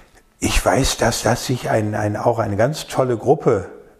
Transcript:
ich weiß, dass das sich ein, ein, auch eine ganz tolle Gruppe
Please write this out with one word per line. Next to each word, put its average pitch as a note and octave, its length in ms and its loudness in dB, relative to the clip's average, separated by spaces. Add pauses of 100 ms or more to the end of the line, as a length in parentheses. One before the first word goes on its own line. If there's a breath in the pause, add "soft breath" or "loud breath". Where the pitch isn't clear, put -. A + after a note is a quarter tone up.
(400 loud breath)
ich - 240 0
weiß, A2+ 340 2
dass A#2 260 0
das A#2 220 0
sich B2+ 240 -4
ein, G#2+ 260 0
ein, G#2+ 220 -2
auch A#2 220 0
eine G#2 180 -2
ganz C#3 300 0
tolle B2+ 280 0
Gruppe A#2 540 2 (300)